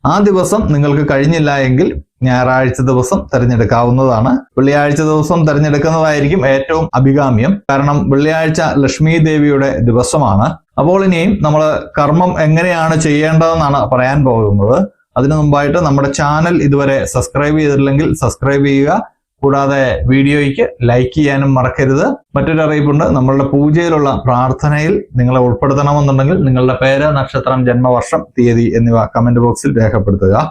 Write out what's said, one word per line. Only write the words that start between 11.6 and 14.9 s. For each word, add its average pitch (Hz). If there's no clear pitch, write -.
കർമ്മം 160
എങ്ങനെയാണ് 165
ചെയ്യേണ്ടതെന്നാണ് 156
പറയാൻ 131
പോകുന്നത്. 107